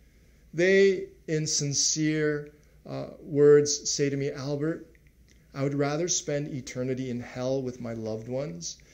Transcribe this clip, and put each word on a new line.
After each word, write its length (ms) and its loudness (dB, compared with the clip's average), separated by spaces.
they, 540 4
in 180 -2
sincere, 1040 -2
uh, 260 -10
words, 680 6
say 220 0
to 60 -4
me, 160 -2
"Albert, 540 -6
I 80 -4
would 120 -2
rather 340 0
spend 440 -4
eternity 560 -6
in 120 -6
hell 420 -4
with 180 -8
my 140 -8
loved 340 -8
ones 480 -8